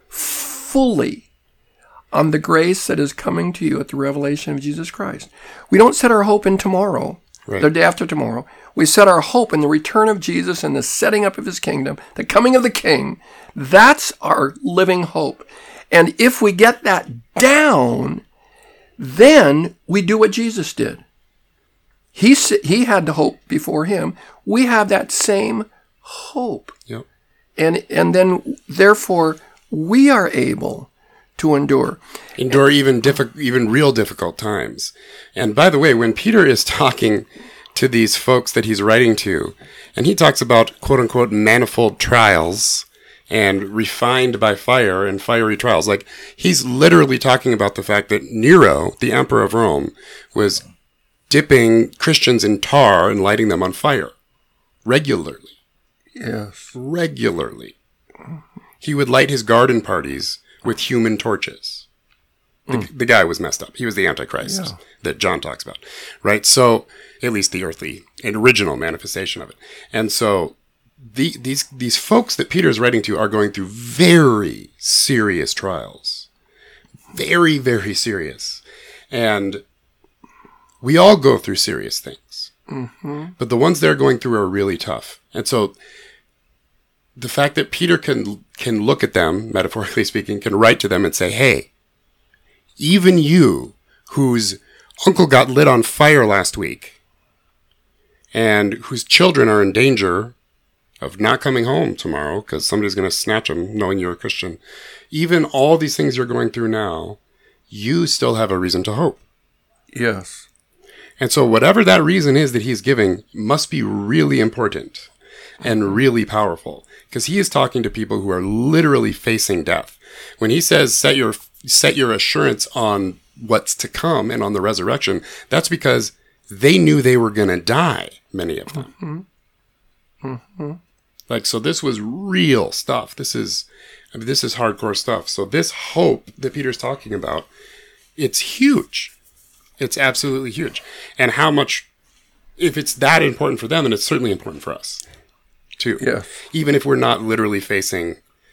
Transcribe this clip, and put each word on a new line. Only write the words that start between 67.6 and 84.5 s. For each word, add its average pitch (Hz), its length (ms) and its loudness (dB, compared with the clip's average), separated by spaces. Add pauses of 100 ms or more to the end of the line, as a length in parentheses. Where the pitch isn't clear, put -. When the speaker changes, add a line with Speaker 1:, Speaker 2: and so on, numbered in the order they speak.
Speaker 2:
earthly 82 380 -12 (200)
and 107 140 -6
original 107 400 2
manifestation 85 640 -8
of - 80 -20
it. - 60 -20 (360)
And 110 200 -2
so 98 420 0 (600)
the, 147 260 -4
these, 135 320 -6
these 123 240 -6
folks 226 400 -2
that - 140 -6
Peter 170 180 0
is 113 100 0
writing 117 240 2
to 104 160 -4
are 107 100 -2
going 104 240 -2
through 98 140 -8
very 117 1120 2
serious 101 760 0
trials. - 720 -10 (840)
Very, 165 440 0
very 110 360 -2
serious. 87 680 -8 (480)
And 101 520 -2 (1160)
we 139 160 0
all 190 200 8
go 135 220 4
through 95 180 -6
serious 58 440 -6
things. - 520 -18 (180)
Speaker 1:
Mm-hmm. 143 540 -12 (140)
Speaker 2:
But 120 120 -8
the 120 60 0
ones 151 240 2
they're 151 160 2
going 135 220 2
through 120 160 -4
are 101 140 0
really 98 280 -2